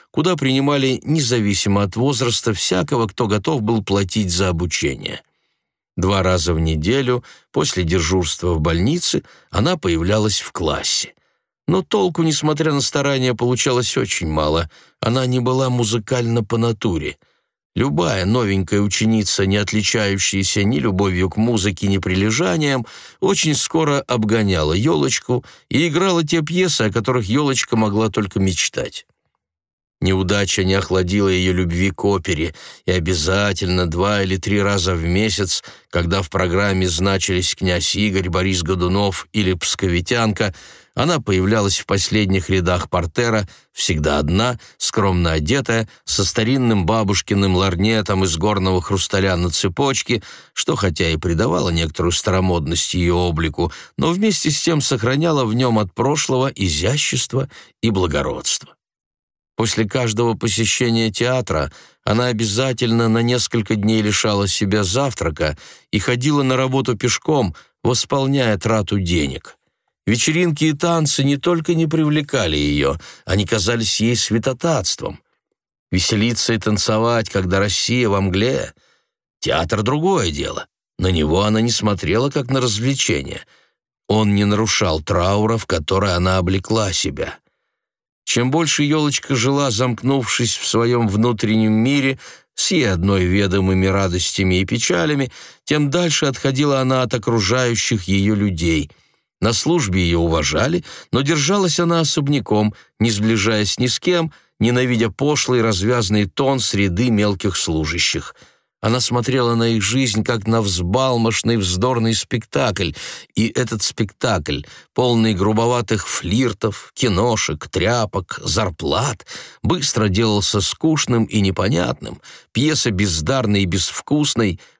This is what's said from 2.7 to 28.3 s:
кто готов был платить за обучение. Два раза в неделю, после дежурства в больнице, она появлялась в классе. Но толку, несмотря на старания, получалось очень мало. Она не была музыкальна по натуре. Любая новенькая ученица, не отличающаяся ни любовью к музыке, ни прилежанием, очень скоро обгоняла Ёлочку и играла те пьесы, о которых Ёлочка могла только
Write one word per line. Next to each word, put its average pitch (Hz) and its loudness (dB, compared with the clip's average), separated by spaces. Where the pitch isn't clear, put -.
кто 113 -2
готов 107 0
был 107 0
платить 98 -2
за 92 0
обучение. 80 -4
Два 95 0
раза 87 2
в 80 0
неделю, 113 0
после - -2
дежурства 85 0
в 78 0
больнице, 90 0
она 170 0
появлялась 98 0
в - -10
классе. - -4
Но 180 0
толку, 180 0
несмотря 151 0
на 139 0
старания, 135 0
получалось 123 0
очень 98 -2
мало. 78 -2
Она 127 0
не 127 0
была 127 0
музыкальна 117 0
по 117 -2
натуре. 104 -2
Любая 139 0
новенькая 101 0
ученица, 104 0
не 98 2
отличающаяся 101 0
ни 127 2
любовью 95 0
к - -6
музыке, 107 0
ни 98 0
прилежанием, 123 0
очень 185 2
скоро 147 0
обгоняла 101 0
Ёлочку 127 0
и 165 2
играла 170 2
те 165 0
пьесы, 170 0
о 104 2
которых 117 0
Ёлочка 131 0
могла 107 2
только 104 -2